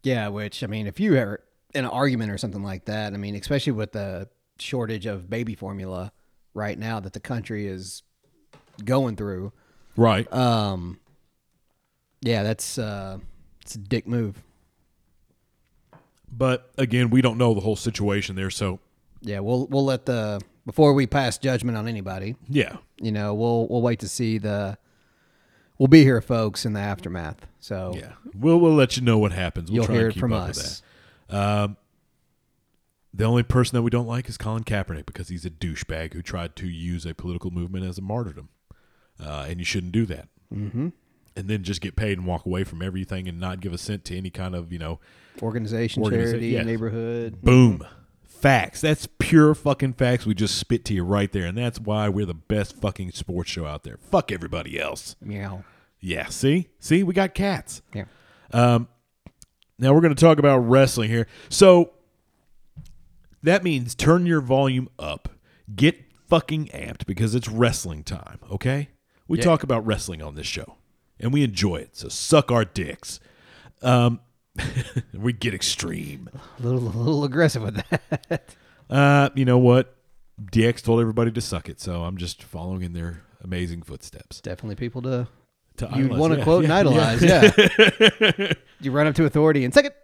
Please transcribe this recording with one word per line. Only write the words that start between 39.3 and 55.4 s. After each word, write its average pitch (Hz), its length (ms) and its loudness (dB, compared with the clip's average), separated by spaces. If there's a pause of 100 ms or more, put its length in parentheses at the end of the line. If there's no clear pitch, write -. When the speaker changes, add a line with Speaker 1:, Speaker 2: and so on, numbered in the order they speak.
Speaker 2:
and 87 100 -8
you 87 60 -8
shouldn't 90 260 -4
do 110 140 0
that. 85 220 -12 (260)
Speaker 1:
Mm-hmm. 113 360 -6 (460)
Speaker 2:
And 95 120 -10
then 104 160 -4
just 95 180 -6
get 95 140 -10
paid 101 220 -2
and 90 100 -6
walk 87 180 -4
away 90 180 -2
from 82 180 -10
everything 92 460 -8
and 85 120 -10
not 92 220 -8
give 92 120 -8
a 87 40 -8
cent - 280 -8
to 90 120 -8
any 92 120 -8
kind 90 260 -8
of, 85 160 -10
you 87 80 -10
know, 82 200 -8 (420)
Speaker 1:
Organization, 113 640 -4
Speaker 2:
organiza-, 107 80 0
Speaker 1:
charity, 117 380 0
Speaker 2:
yes. 120 160 -2
Speaker 1:
neighborhood. 113 760 -6
Speaker 2:
Boom. 120 380 4
Speaker 1:
Mm-hmm. - 140 -18 (320)
Speaker 2:
Facts. - 560 0
That's 151 260 -2 (100)
pure 151 380 6
fucking 135 380 -2
facts. 123 320 0
We 107 80 0
just 98 240 -2
spit - 280 -2
to 107 80 -4
you 90 100 0
right 101 280 0
there. 92 140 -4
And 90 120 -6
that's 120 220 -4
why 107 300 -2
we're 101 160 -2
the 87 80 -8
best 101 440 -4
fucking 95 340 -6
sports 87 380 -8
show 82 160 -8
out 73 180 -10
there. - 140 -16
Fuck - 340 0
everybody - 480 -8
else. 73 420 -10
Speaker 1:
Meow. 98 420 -12 (360)